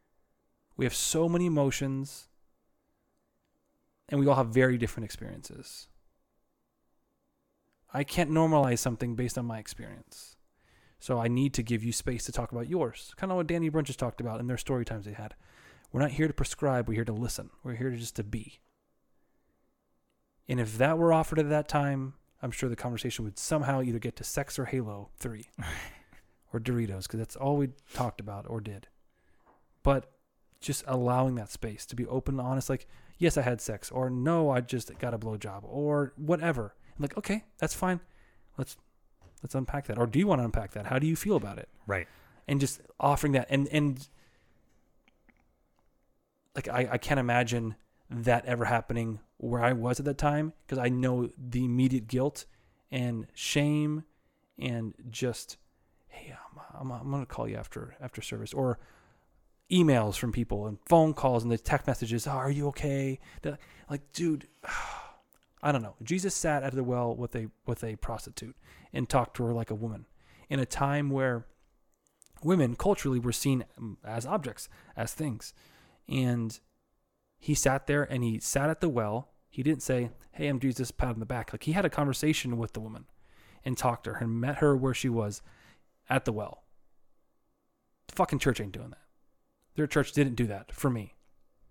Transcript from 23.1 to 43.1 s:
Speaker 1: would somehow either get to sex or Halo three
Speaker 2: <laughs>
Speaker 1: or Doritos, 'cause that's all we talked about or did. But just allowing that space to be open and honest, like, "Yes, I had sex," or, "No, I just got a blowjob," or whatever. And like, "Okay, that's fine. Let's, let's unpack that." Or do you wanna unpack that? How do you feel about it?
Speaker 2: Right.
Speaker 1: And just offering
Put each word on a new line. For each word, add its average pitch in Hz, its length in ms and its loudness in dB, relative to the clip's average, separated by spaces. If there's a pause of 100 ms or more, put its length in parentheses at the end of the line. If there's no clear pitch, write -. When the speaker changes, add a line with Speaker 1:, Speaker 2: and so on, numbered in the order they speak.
Speaker 1:
would 101 120 -8
somehow 139 460 0
either 120 160 0
get 113 180 -6
to - 80 -10
sex - 360 -4
or 127 60 -4
Halo 104 500 -4
three 110 320 -10 (100)
Speaker 2:
<laughs> - 920 -12
Speaker 1:
or 117 80 -2
Doritos, 113 480 -2
'cause 110 100 -6
that's 110 160 -6
all 139 220 0
we 139 140 0 (240)
talked 120 260 -4
about 101 280 -10
or 113 120 -6
did. 104 260 -10 (960)
But 139 300 2 (480)
just - 260 -4
allowing 127 480 2
that 110 160 -6
space - 360 -8
to 123 100 -12
be 120 100 -2
open 131 320 -2
and 123 80 -2
honest, 131 240 0
like, 131 160 -2 (320)
"Yes, 170 180 4
I 143 60 4
had 120 180 0
sex," - 300 -6
or, 127 180 0
"No, 147 420 4
I 127 100 4
just 120 400 -4
got 120 140 -2
a 110 40 0
blowjob," 104 460 -8
or 143 500 0
whatever. 151 600 0 (180)
And - 80 -6
like, 143 160 -4
"Okay, 214 260 -2 (140)
that's - 160 -2
fine. 185 240 0 (580)
Let's, - 200 -6 (640)
let's - 140 -6
unpack 135 320 -2
that." 107 100 -4
Or 120 80 4
do 117 140 2
you 208 80 4
wanna 139 160 4
unpack 107 300 0
that? 104 120 -8
How 131 140 0
do 156 80 2
you 160 80 2
feel 202 180 2
about 104 240 0
it? - 100 -12 (200)
Speaker 2:
Right. 95 180 0 (400)
Speaker 1:
And 139 140 2
just 135 200 0 (200)
offering 143 320 4